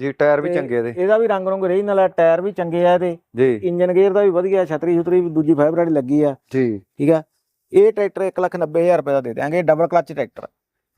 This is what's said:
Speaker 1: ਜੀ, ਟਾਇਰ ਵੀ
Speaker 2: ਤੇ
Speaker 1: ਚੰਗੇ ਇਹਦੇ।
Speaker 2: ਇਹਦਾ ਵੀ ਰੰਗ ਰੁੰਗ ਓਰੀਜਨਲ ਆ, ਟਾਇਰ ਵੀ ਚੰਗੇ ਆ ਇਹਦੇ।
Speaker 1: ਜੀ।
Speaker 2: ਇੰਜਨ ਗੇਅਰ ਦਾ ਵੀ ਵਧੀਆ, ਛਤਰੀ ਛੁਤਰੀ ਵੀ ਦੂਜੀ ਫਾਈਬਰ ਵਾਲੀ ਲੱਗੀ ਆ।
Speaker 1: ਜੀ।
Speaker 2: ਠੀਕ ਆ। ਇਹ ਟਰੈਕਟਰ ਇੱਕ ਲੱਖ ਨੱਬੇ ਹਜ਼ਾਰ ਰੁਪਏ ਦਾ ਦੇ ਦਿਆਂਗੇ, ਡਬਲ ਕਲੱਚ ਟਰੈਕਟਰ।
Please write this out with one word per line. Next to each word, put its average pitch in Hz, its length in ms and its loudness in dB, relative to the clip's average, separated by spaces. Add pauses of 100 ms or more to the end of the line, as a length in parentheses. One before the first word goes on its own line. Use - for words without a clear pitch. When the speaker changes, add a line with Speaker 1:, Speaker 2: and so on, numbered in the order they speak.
Speaker 1:
ਜੀ, 131 120 -6
ਟਾਇਰ 147 280 2
ਵੀ 156 80 -4
Speaker 2:
ਤੇ 180 60 -2
Speaker 1:
ਚੰਗੇ 127 240 -2
ਇਹਦੇ। 117 180 -4
Speaker 2:
ਇਹਦਾ 196 220 2
ਵੀ 226 100 0
ਰੰਗ 190 200 -4
ਰੁੰਗ 190 140 -4
ਓਰੀਜਨਲ 196 360 0
ਆ, 190 100 4
ਟਾਇਰ 165 320 2
ਵੀ 196 120 -4
ਚੰਗੇ 175 340 -2
ਆ 175 80 4
ਇਹਦੇ। 175 240 -2 (180)
Speaker 1:
ਜੀ। 123 260 2
Speaker 2:
ਇੰਜਨ 180 300 0
ਗੇਅਰ 190 200 4
ਦਾ 208 100 2
ਵੀ 202 80 2
ਵਧੀਆ, 185 340 0
ਛਤਰੀ 165 320 -2
ਛੁਤਰੀ 175 240 0
ਵੀ 170 100 -2
ਦੂਜੀ 156 240 2
ਫਾਈਬਰ 151 240 2
ਵਾਲੀ 170 120 0
ਲੱਗੀ 147 320 0
ਆ। 139 140 -2 (160)
Speaker 1:
ਜੀ। 123 260 -2 (200)
Speaker 2:
ਠੀਕ 143 120 0
ਆ। 160 120 2 (500)
ਇਹ 208 200 6
ਟਰੈਕਟਰ 202 300 -4
ਇੱਕ 185 180 -4
ਲੱਖ 180 160 -2
ਨੱਬੇ 165 260 -2
ਹਜ਼ਾਰ 175 160 4
ਰੁਪਏ 143 140 -4
ਦਾ 139 80 0
ਦੇ 123 140 -6
ਦਿਆਂਗੇ, 147 280 -4
ਡਬਲ 156 240 2
ਕਲੱਚ 165 260 -2
ਟਰੈਕਟਰ। 143 360 -10 (500)